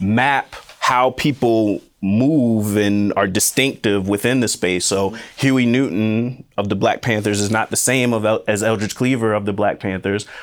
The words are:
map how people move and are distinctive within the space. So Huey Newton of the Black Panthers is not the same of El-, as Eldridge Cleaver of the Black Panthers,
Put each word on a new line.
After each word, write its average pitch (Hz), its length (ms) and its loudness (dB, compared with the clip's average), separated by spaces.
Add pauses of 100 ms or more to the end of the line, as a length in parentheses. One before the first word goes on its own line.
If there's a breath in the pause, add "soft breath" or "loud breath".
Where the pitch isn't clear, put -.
map 127 540 0 (260)
how 127 320 2
people 117 680 0 (240)
move 113 720 2
and 104 400 2
are 101 120 2
distinctive 101 800 0
within 120 320 2
the 113 80 0
space. 90 360 -2
So 98 320 -2 (200 loud breath)
Huey 131 300 2
Newton 117 760 0 (160)
of 101 100 -2
the 104 60 0
Black 101 260 -2
Panthers 104 400 0
is 101 80 -2
not 110 220 -2
the - 60 -4
same 127 360 2
of 110 120 0
El-, 107 240 0
as 104 160 0
Eldridge 107 320 -2
Cleaver 123 360 0
of 104 120 -2
the 101 80 -2
Black 104 260 0
Panthers, 98 480 -4 (160 loud breath)